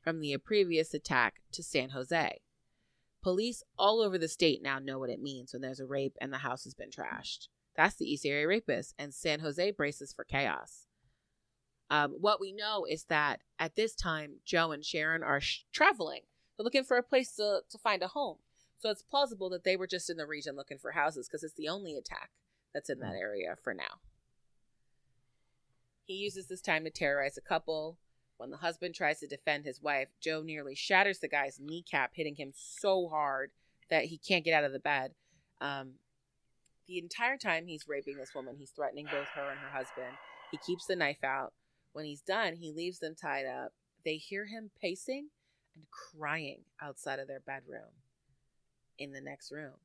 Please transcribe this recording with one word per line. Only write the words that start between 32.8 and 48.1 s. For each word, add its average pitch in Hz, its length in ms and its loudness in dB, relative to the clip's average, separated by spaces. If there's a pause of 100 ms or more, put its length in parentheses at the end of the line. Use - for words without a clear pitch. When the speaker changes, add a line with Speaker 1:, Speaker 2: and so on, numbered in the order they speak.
Speaker 1:
hard 139 440 0 (360)
that 156 180 4
he 160 120 -10
can't 175 260 2
get 160 100 6
out 151 100 6
of 135 80 0
the 135 80 -4
bed. 135 340 0 (460)
Um, 135 340 -6 (920)
the 180 120 -6
entire 233 380 -2
time 170 300 0
he's 156 200 -10
raping 139 300 -6
this 131 180 -12
woman, 131 220 -8
he's 139 160 -18
threatening 143 340 -4
both 143 220 -2
her 139 220 -6
and 139 100 -8
her 139 100 -10
husband. 131 460 -6 (340)
He 151 80 -8
keeps 175 280 -4
the 185 100 0
knife 147 260 2
out. 135 300 -2 (400)
When 151 120 -10
he's 147 180 -10
done, 190 340 0
he 165 160 -10
leaves 170 260 -6
them 160 160 -6
tied 139 320 -2
up. 127 260 -6 (320)
They 156 120 0
hear 196 300 -8
him 220 240 -12 (100)
pacing 262 480 -4 (480)
and 156 140 -20
crying 151 760 -6 (160)
outside 139 400 -6
of 135 80 -10
their 135 120 -10
bedroom 127 500 -12 (1080)